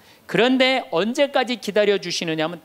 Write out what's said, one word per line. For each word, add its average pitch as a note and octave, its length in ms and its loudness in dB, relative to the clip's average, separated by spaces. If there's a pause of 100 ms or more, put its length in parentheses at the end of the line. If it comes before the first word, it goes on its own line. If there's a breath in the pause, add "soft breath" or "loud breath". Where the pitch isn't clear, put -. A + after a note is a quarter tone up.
(260 soft breath)
그런데 B3+ 640 2
언제까지 B3 640 0
기다려주시느냐 F3+ 880 0
하면 E3+ 220 -6